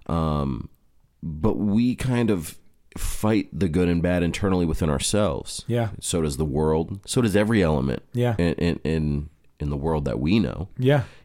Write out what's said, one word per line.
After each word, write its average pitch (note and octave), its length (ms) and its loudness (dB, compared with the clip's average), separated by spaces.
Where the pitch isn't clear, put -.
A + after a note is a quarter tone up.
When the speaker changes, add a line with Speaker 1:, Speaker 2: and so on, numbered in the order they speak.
Speaker 1:
Um, D2+ 600 -2
but D#2+ 360 -2
we G#2+ 380 2
kind A#2+ 340 0
of F2 280 -2
fight - 540 0
the F2 160 0
good F2 220 2
and E2+ 120 2
bad F2 220 2
internally F2+ 420 0
within D#2+ 240 0
ourselves. D2 800 -2
Speaker 2:
Yeah. A#2 220 -2
Speaker 1:
So F2 220 -2
does D2 160 -2
the D#2 80 0
world. D#2 600 0
So - 160 0
does G2+ 140 2
every G#2 280 4
element C2+ 400 0
Speaker 2:
Yeah. A#2+ 240 0
Speaker 1:
in, E2+ 180 2
in, F2 280 0
in, D2 460 0
in D2 100 -4
the C#2+ 80 -2
world D2+ 280 0
that A#1 140 -2
we F2 200 2
know. E2 280 -4
Speaker 2:
Yeah. C3 260 2